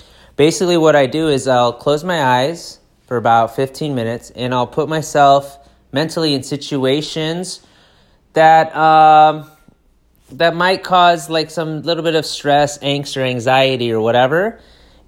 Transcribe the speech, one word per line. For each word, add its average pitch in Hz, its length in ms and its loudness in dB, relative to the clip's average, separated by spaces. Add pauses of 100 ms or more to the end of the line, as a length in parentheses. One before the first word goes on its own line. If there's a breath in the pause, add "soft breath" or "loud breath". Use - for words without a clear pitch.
(360 soft breath)
basically 170 420 0
what 156 180 4
I 143 80 4
do 156 240 -4
is 135 180 -2
I'll 123 280 0
close 147 280 -4
my 175 200 -4
eyes 131 560 -2 (280)
for 123 120 -4
about 117 360 0
fifteen 139 400 -6
minutes, 117 360 -8
and 123 240 -8
I'll 123 120 -2
put 147 220 -4
myself 143 720 2 (340 soft breath)
mentally 160 400 -4
in 131 100 -4
situations 151 1160 -6 (720 soft breath)
that, 160 420 4
um, 156 760 4 (840)
that 165 240 -2
might 185 260 -2
cause, 175 460 2
like, 160 220 -4
some 156 320 -8
little 165 200 -4
bit 165 120 -2
of 156 100 0
stress, 143 540 -2
angst, 139 400 -6
or - 20 -4
anxiety 127 720 0
or 110 80 -2
whatever. 131 600 0 (480 soft breath)